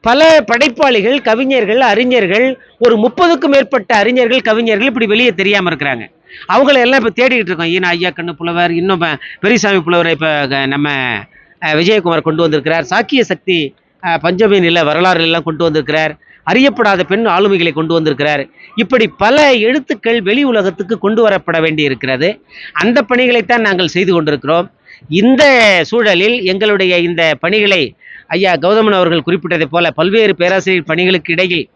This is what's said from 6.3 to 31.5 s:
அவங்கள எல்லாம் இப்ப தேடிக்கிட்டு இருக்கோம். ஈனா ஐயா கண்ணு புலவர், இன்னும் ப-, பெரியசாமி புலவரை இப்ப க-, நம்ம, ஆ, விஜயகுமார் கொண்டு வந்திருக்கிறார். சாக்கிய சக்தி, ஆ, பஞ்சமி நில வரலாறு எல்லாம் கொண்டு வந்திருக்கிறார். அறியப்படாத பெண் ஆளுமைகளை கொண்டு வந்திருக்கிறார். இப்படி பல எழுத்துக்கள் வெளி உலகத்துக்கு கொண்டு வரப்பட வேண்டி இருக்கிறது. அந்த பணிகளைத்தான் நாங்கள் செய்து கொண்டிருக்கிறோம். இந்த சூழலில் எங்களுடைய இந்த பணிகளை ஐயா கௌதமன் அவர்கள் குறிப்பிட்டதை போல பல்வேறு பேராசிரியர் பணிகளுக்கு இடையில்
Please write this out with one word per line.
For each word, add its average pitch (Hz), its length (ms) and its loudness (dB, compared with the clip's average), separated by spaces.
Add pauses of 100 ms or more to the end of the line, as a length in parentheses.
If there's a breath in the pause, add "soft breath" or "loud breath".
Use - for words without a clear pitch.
அவங்கள 262 240 2
எல்லாம் 247 320 2
இப்ப 226 180 0
தேடிக்கிட்டு 247 80 2
இருக்கோம். 180 360 -2
ஈனா 180 160 -2
ஐயா 175 260 -2
கண்ணு 170 220 -8
புலவர், 170 400 -2
இன்னும் 175 280 0
ப-, 156 200 -4 (220 loud breath)
பெரியசாமி 202 400 2
புலவரை 170 300 0
இப்ப 151 380 -2
க-, 139 160 -2
நம்ம, 143 240 -2 (760 soft breath)
ஆ, 156 60 0
விஜயகுமார் 170 500 0
கொண்டு 156 200 -2
வந்திருக்கிறார். 160 420 0
சாக்கிய 220 380 -2
சக்தி, 170 540 -4 (280)
ஆ, 170 200 -2
பஞ்சமி 190 360 2
நில 170 240 2
வரலாறு 165 380 0
எல்லாம் 165 220 0
கொண்டு 160 200 -4
வந்திருக்கிறார். 151 540 -2 (280 soft breath)
அறியப்படாத 214 580 2
பெண் 208 240 -2
ஆளுமைகளை 180 460 0
கொண்டு 160 200 -4
வந்திருக்கிறார். 147 540 -2 (280 loud breath)
இப்படி 220 320 0
பல 269 460 2
எழுத்துக்கள் 233 680 -2
வெளி 226 220 0
உலகத்துக்கு 202 540 -2
கொண்டு 214 320 0
வரப்பட 165 320 -2
வேண்டி 156 220 0
இருக்கிறது. 135 580 -4 (320 loud breath)
அந்த 226 360 0
பணிகளைத்தான் 240 500 0
நாங்கள் 185 280 0
செய்து 180 260 0
கொண்டிருக்கிறோம். 156 580 -2 (380 loud breath)
இந்த 240 340 4 (400)
சூழலில் 214 580 0
எங்களுடைய 190 560 0
இந்த 170 420 0
பணிகளை 190 560 0 (320 loud breath)
ஐயா 180 260 0
கௌதமன் 208 380 2
அவர்கள் 170 340 0
குறிப்பிட்டதை 165 400 -2
போல 165 260 -2
பல்வேறு 196 440 0
பேராசிரியர் 185 480 -2
பணிகளுக்கு 170 500 -2
இடையில் 175 420 -4